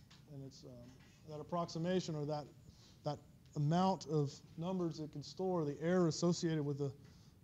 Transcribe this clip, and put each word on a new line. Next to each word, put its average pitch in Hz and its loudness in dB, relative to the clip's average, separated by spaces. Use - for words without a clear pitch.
and 139 -12
it's... - -18
Um, 123 -18
that 151 -10
approximation 170 0
or 147 -2
that, 147 -2
that 147 -2
amount 170 4
of 143 2
numbers 170 -2
it 151 -8
can 147 -10
store, 180 -2
the 143 -2
error 175 4
associated 160 2
with 139 -2
the, 139 -2